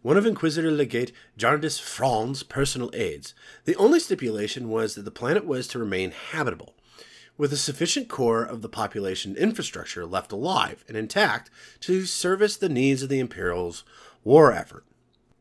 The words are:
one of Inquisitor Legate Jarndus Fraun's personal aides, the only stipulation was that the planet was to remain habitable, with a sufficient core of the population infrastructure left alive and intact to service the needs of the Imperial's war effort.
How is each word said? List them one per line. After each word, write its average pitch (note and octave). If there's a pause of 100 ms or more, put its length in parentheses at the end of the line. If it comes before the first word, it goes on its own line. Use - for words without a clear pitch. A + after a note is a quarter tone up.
one C#3+
of G#3
Inquisitor E3
Legate B2 (260)
Jarndus C#3+
Fraun's B2+
personal C3+
aides, E2+ (300)
the F3
only A#3+
stipulation A#2
was A2
that G#2
the G2+
planet D3+
was B2+
to B2
remain F#2+
habitable, B2 (600)
with C#3+
a D3
sufficient E3+
core A#2
of A#2
the A2
population G2
infrastructure D3
left F2+
alive A2
and A2+
intact A2+ (300)
to F#3
service F#3+
the F#3+
needs C3+
of C3+
the C#3
Imperial's F2+ (400)
war C#3
effort. - (560)